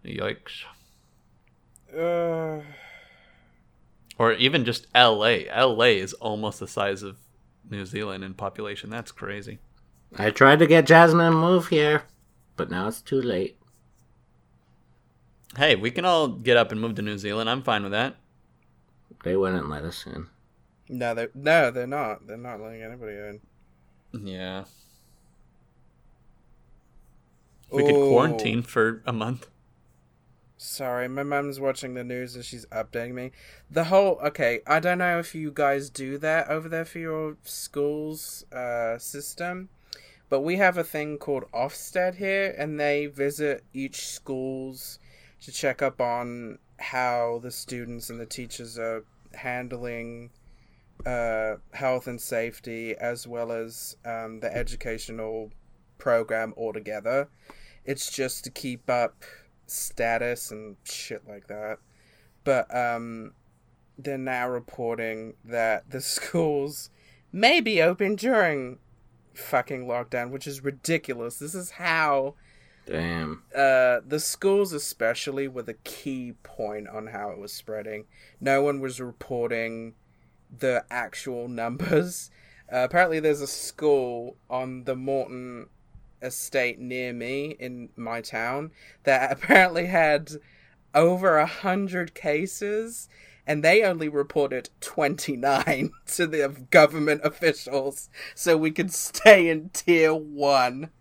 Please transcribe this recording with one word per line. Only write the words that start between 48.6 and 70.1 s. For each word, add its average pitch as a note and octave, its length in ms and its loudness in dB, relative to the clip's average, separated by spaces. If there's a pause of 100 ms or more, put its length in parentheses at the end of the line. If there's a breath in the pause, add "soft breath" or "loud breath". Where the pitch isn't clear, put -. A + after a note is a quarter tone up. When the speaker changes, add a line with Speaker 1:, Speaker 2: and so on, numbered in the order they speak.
Speaker 2:
are A2+ 240 -6 (300)
handling, A#2+ 960 -10 (760)
uh, A2+ 500 -2 (180)
health C3 340 -2
and A#2+ 140 -10
safety, A2+ 760 -6
as A#2+ 320 -6
well A#2 240 -6
as, A2+ 540 -10
um, A2+ 340 -10
the A2+ 160 -6
educational A2+ 960 -6 (460)
program A2+ 600 0
altogether. A2 720 -4 (560 soft breath)
It's - 280 -6
just - 340 -6
to - 40 -12
keep B2 400 -10
up B2 320 0 (460 soft breath)
status A#2+ 840 -4
and G#2+ 320 -16
shit - 440 -12
like G2+ 200 -20
that. G#2+ 300 -10 (640)
But, B2+ 320 0
um, A#2 580 -4 (640)
they're C3+ 200 -8
now B2+ 320 -4
reporting A2+ 920 -6
that A2+ 460 -2
the C3 120 -8
<laughs> - 180 -6
schools D3+ 720 -2 (420)
may B3 300 4
be G#3+ 200 2
open F#3+ 340 2
during E3+ 640 0 (560)
fucking B2+ 520 -4
lockdown, A#2+ 460 -4